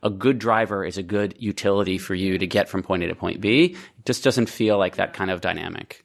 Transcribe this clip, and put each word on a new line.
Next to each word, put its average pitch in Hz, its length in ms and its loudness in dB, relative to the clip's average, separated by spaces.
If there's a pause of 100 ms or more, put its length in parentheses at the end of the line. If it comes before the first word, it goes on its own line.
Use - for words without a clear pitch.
a 107 80 0
good 117 280 2
driver 107 460 0
is 87 140 -6
a 98 40 -6
good 101 360 -2
utility 101 580 0
for 92 180 -4
you 92 220 0
to 92 100 0
get 101 220 2
from 95 140 -4
point 90 220 -2
A - 40 -2
to 85 60 -4
point 90 260 -6
B. 143 340 4 (240)
It - 60 -20
just - 180 -2
doesn't 120 280 2
feel 107 260 2
like 92 200 0
that 95 180 -2
kind 95 160 -2
of 92 100 -2
dynamic. 87 640 -6